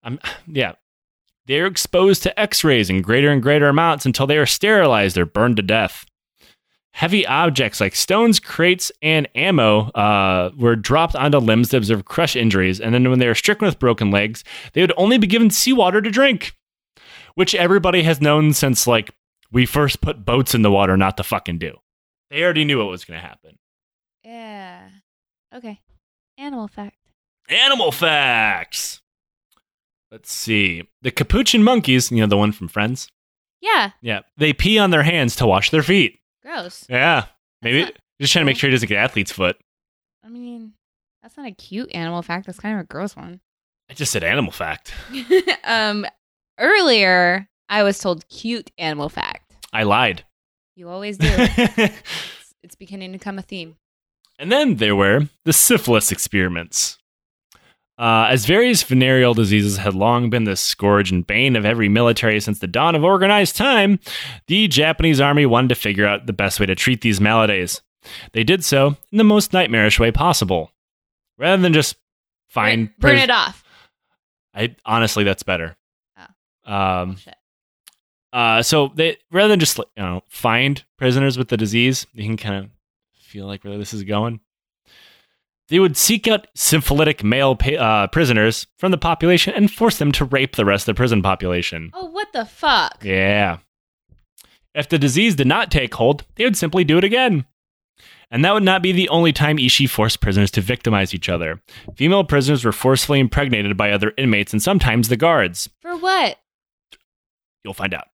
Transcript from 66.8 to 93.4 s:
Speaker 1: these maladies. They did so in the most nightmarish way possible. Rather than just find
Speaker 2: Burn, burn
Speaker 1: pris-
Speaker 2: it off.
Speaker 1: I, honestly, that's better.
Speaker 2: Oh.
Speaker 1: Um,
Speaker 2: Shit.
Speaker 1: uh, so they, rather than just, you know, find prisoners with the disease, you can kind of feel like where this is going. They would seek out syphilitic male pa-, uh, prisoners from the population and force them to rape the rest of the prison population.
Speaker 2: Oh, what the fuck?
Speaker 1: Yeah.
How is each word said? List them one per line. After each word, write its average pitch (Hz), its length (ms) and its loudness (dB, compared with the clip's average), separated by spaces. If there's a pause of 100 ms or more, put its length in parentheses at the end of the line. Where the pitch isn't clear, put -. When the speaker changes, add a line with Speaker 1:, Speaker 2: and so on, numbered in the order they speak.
Speaker 1:
these 104 180 0
maladies. 104 600 0 (500)
They 113 120 -2
did 170 200 0
so 139 320 2 (140)
in 202 80 0
the 220 60 4
most 208 280 4
nightmarish 113 480 2
way 117 100 4
possible. 101 600 0 (680)
Rather 180 220 2
than 180 120 4
just 151 240 2 (520)
find - 400 0
Speaker 2:
Burn, - 100 -18
burn - 180 4
Speaker 1:
pris- 269 80 4
Speaker 2:
it 247 60 -2
off. - 340 -2 (920)
Speaker 1:
I, 113 300 -6
honestly, 110 400 0
that's 98 180 -2
better. 82 340 -6 (880)
Speaker 2:
Oh. 107 60 -10
Speaker 1:
Um, 95 440 -4
Speaker 2:
Shit. - 200 -20 (960)
Speaker 1:
uh, 117 300 2
so 139 320 2
they, 160 220 -2 (140)
rather 190 180 4
than 202 120 6
just, - 180 -2
you - 60 -6 (120)
know, 92 320 -6
find 127 540 -2 (160)
prisoners 131 400 0
with 127 100 -4
the 120 80 -2
disease, 117 560 0
you 110 120 -12
can 110 120 -4
kind 98 280 -8
of 104 60 -20 (440)
feel - 320 -18
like 101 180 -14
where 101 140 -12
this 104 160 -12
is 104 100 -10
going. 107 360 -4 (1300)
They 165 120 0
would 175 160 2
seek 220 320 -2
out 214 260 -2
syphilitic 151 680 0
male 131 320 2
pa-, 139 200 -2
uh, 110 320 2
prisoners 113 580 0 (100)
from 190 140 -2
the 180 80 0
population 170 560 0
and 208 160 2
force 226 260 0
them 147 160 0
to 143 140 -2
rape 135 300 -2
the 107 100 0
rest 101 200 2
of 110 80 -2
the 95 40 -8
prison 117 240 2
population. 90 720 -4
Speaker 2:
Oh, 359 160 -12
what 403 240 -8
the 330 100 -6
fuck? 240 580 -2
Speaker 1:
Yeah. 98 560 0 (1160)